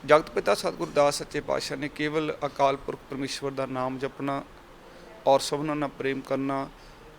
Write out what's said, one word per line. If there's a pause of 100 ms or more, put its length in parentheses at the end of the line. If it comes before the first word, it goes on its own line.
ਜਗਤ
ਪਿਤਾ
ਸਤਿਗੁਰੂ
ਦਾਸ
ਸੱਚੇ
ਪਾਤਸ਼ਾਹ
ਨੇ
ਕੇਵਲ
ਅਕਾਲ
ਪੁਰਖ (100)
ਪਰਮੇਸ਼ਵਰ
ਦਾ
ਨਾਮ
ਜਪਣਾ (840)
ਔਰ
ਸਭਨਾਂ
ਨਾਲ
ਪ੍ਰੇਮ
ਕਰਨਾ (500)